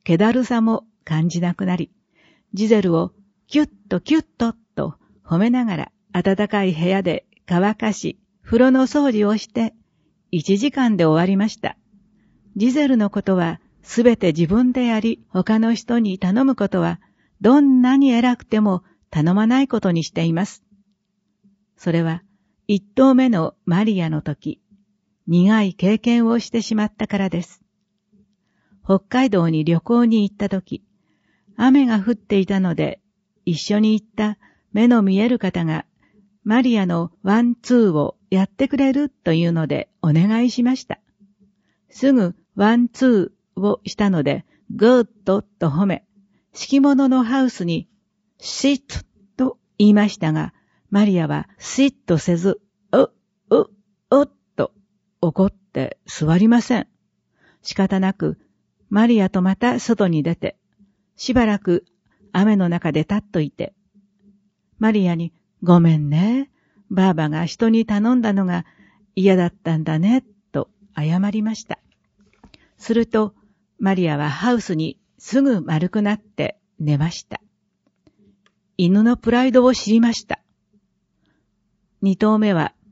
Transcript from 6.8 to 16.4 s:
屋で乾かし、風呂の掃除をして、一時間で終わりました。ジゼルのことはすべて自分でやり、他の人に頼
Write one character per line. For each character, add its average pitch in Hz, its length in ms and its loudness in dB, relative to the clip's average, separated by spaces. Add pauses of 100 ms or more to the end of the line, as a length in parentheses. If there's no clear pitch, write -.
屋 190 160 0
で 175 220 -4 (220)
乾 190 280 0
か 214 180 -6
し、 - 260 -8 (260)
風 226 140 0
呂 254 120 4
の 262 120 2
掃 277 300 0
除 208 160 0
を 214 80 0
し - 120 -8
て、 226 260 -6 (560)
一 190 280 -2
時 269 140 -2
間 240 240 0
で 170 80 2
終 160 180 2
わ - 20 0
り 190 120 0
ま 208 120 0
し - 120 -16
た。 - 160 -10 (800)
ジ 233 160 0
ゼ 294 140 0
ル 262 100 2
の 208 120 0
こ - 140 -6
と 190 140 0
は 165 240 -2 (220)
す - 220 -2
べ 233 120 4
て 190 120 -2
自 160 180 0
分 240 260 2
で 247 140 -2
や 226 140 -2
り、 226 280 -4
他 196 300 0
の 226 160 2
人 233 240 -2
に 202 200 -2
頼 208 260 0